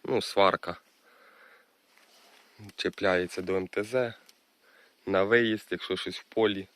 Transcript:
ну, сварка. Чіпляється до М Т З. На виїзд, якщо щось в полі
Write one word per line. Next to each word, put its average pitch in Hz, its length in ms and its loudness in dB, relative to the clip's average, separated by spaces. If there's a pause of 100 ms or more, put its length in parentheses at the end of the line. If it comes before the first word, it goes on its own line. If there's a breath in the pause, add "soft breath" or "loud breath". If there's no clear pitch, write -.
ну, 113 180 0
сварка. 92 540 2 (2000 soft breath)
Чіпляється 92 680 0
до 92 140 -2
М 92 100 -2
Т 101 180 -4
З. 117 300 -2 (920 soft breath)
На 95 160 2
виїзд, 110 480 2
якщо 90 260 -4
щось - 220 -8
в - 40 -14
полі 101 540 0